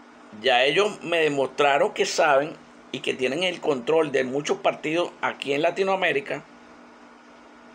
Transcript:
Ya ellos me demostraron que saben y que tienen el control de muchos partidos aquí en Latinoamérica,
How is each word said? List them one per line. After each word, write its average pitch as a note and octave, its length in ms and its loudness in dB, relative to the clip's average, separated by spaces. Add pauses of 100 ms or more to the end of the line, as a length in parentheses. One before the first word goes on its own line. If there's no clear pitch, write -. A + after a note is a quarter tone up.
(420)
Ya B2 220 4
ellos F3 380 0
me E3 140 -2
demostraron D3 800 2
que G#3 100 0
saben D3+ 480 2 (400)
y C3+ 80 -8
que C3+ 140 -4
tienen B2+ 280 -2
el F3+ 160 -4
control D3+ 540 0
de C3 100 2
muchos D3 360 -4
partidos D#3+ 520 -2 (120)
aquí B2+ 320 -4
en D3 80 0
Latinoamérica, E3+ 840 -2 (1300)